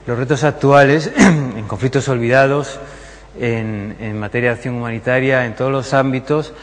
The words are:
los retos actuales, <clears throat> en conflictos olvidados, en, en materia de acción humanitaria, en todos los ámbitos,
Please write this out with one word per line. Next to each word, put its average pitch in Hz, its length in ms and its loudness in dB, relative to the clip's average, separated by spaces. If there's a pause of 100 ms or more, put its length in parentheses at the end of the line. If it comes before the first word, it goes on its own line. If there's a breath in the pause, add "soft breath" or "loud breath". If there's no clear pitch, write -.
los 120 120 -2
retos 131 240 0
actuales, 143 720 4
<clears throat> - 20 -2
en 143 520 2
conflictos 123 400 -2
olvidados, 135 720 2 (580 loud breath)
en, 110 640 -4
en 107 180 -6
materia 120 320 -2
de 117 60 -2
acción 123 180 -6
humanitaria, 127 720 -2
en 110 80 -6
todos 131 160 -2
los 135 240 -4
ámbitos, 135 580 0 (100)